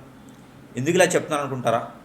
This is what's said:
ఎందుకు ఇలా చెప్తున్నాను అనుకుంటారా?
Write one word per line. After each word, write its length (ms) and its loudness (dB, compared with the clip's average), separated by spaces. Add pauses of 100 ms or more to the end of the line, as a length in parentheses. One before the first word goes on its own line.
(760)
ఎందుకు 180 -2
ఇలా 100 6
చెప్తున్నాను 380 0
అనుకుంటారా? 440 -2 (180)